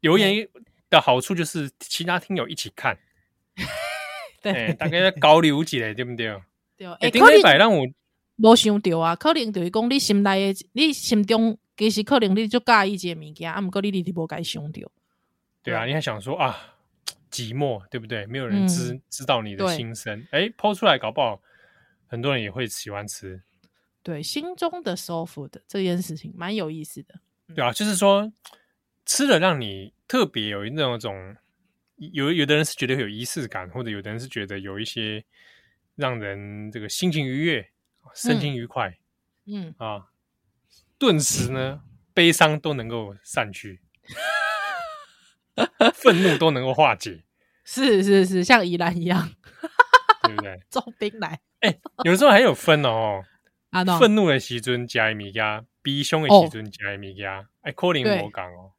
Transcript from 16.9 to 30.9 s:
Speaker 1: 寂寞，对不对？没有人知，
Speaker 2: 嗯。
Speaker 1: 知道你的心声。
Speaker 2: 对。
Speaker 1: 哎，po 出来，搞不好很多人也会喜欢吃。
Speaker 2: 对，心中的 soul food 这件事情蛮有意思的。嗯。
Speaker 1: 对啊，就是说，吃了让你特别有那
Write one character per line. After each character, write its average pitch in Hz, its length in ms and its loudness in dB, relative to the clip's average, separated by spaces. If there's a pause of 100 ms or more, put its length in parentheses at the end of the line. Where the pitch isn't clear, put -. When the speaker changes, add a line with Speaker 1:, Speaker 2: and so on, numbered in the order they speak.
Speaker 1:
寂 117 260 -8
寞， 131 320 -2
对 123 120 -10
不 110 80 -18
对？ 110 180 -8
没 117 120 -10
有 131 100 -8
人 196 180 0
知， 147 280 -2
Speaker 2:
嗯。 131 140 -14
Speaker 1:
知 - 160 -14
道 127 160 0
你 104 140 -10
的 98 220 -4
心 117 180 -8
声。 110 380 -12
Speaker 2:
对。 165 140 0
Speaker 1:
哎， 233 120 -8
po 208 160 0
出 190 100 -8
来， 156 140 4
搞 113 140 -6
不 156 80 -4
好 113 200 -2 (680)
很 117 120 -10
多 139 140 -2
人 120 80 -4
也 101 80 -8
会 120 160 -6
喜 - 240 -12
欢 101 160 -10
吃。 95 340 -14 (640)
Speaker 2:
对， 156 180 -10
心 330 360 -10
中 349 260 -6
的 185 140 -6
soul 165 280 -8
food 143 280 -16 (160)
这 196 160 -4
件 180 180 -2
事 160 140 -8
情 156 200 -16
蛮 175 160 -10
有 196 160 -6
意 156 140 -10
思 - 220 -16
的。 - 100 -20 (320)
嗯。 165 80 -20
Speaker 1:
对 151 100 -2
啊， 120 80 2
就 214 120 -4
是 208 100 -2
说， 202 380 2 (720)
吃 - 200 0
了 220 120 6
让 165 220 2
你 98 320 -10 (160)
特 - 180 2
别 110 220 -6
有 101 160 -6
那 127 340 -4